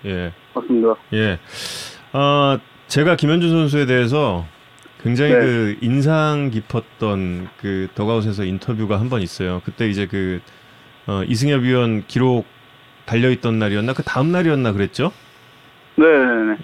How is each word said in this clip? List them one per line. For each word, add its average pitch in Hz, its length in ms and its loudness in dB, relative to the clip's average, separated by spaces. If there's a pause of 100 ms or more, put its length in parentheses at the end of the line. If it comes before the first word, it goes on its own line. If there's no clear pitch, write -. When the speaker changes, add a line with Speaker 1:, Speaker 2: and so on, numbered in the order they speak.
Speaker 1:
예. 90 260 -6 (220)
Speaker 2:
맞습니다. 113 400 0 (200)
Speaker 1:
예. 107 260 0 (720)
아, 139 460 2 (280)
제가 156 300 2
김현준 165 340 2
선수에 147 360 2
대해서 123 580 2 (580)
굉장히 127 300 2
Speaker 2:
네. 123 80 6
Speaker 1:
그 113 400 0
인상 143 680 2
깊었던 101 1000 -4 (120)
그 95 360 -4
덕아웃에서 107 480 -2
인터뷰가 101 560 -2
한 120 80 -2
번 123 120 -2
있어요. 90 440 -4
그때 - 240 -4
이제 101 180 -2
그, 92 340 -4 (680)
어, 98 180 -2
이승엽 131 360 0
위원 120 440 0
기록 123 380 0 (600)
달려있던 120 540 0
날이었나? 107 360 -2
그 151 100 -6
다음 143 260 0
날이었나 160 420 2
그랬죠? 101 380 -2 (840)
Speaker 2:
네, 156 100 6
네, 120 580 4